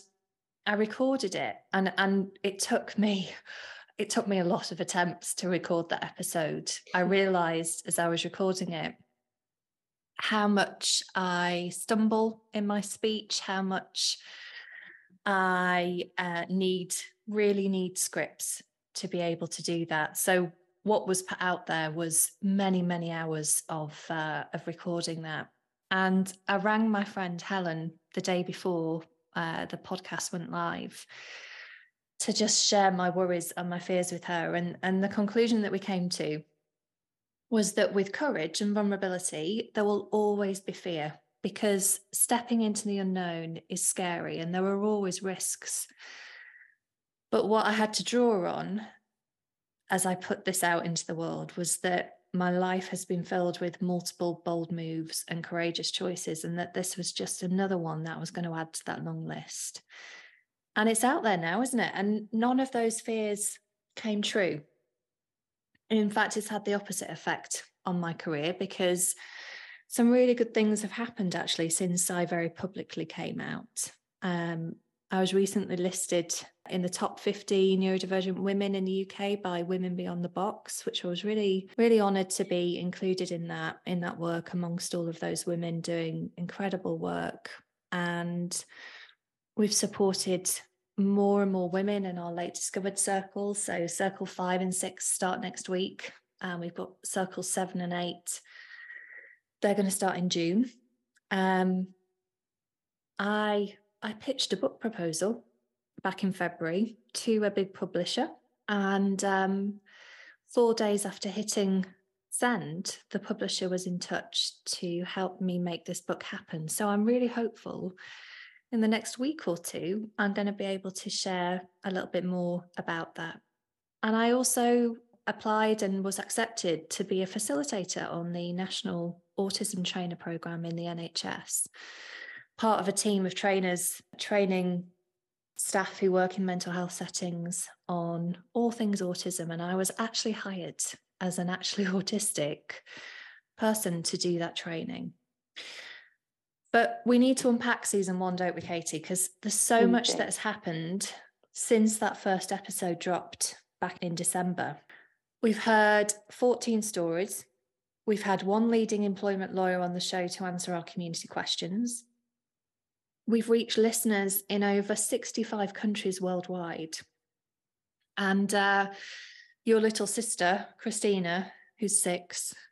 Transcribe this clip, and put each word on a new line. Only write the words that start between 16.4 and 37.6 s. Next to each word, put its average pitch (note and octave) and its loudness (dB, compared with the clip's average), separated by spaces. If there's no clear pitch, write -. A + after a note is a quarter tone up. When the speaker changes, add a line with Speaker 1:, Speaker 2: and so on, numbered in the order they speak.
Speaker 1:
need, F#3 0
really G3+ 2
need F#3 -2
scripts - -4
to - -6
be F3+ -2
able E3+ -2
to E3+ -8
do E3+ 0
that. D3+ -2
So F3+ 4
what G#3 2
was F#3 0
put - -8
out F3+ 0
there D#3+ 0
was D#3+ 0
many, F#3+ 4
many F3 0
hours D#3+ -2
of, D#3 -6
uh, D#3 -2
of E3+ -8
recording E3 -4
that. D#3 -6
And F#3+ 4
I G3+ 4
rang G#3+ 4
my G3+ 2
friend F3+ -6
Helen E3 -2
the F#3 0
day F3+ 2
before, E3 -2
uh, E3 -2
the F3 -8
podcast F3+ -6
went E3+ -6
live F3 -6
to A3+ 0
just - 2
share G3 6
my F3+ 2
worries F3 0
and F3 -6
my F3 -2
fears F3+ 0
with F3 -8
her. E3+ -2
And, F3 -2
and F#3+ 2
the G3+ 2
conclusion A3 2
that G3+ 0
we G3 0
came F3+ -2
to D#3 -4
was G#3+ 2